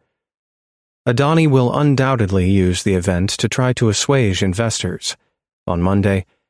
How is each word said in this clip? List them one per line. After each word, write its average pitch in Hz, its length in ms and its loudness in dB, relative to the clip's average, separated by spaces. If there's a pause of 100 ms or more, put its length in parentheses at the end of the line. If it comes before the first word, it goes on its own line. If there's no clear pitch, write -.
(1080)
Adani 151 400 2
will 131 260 2
undoubtedly 127 760 0
use 90 320 2
the 101 120 0
event 90 360 -2
to - 180 -4
try 127 260 -2
to 120 140 0
assuage 107 540 0
investors. 95 760 -4 (500)
On 87 140 -2
Monday, 98 460 0 (240)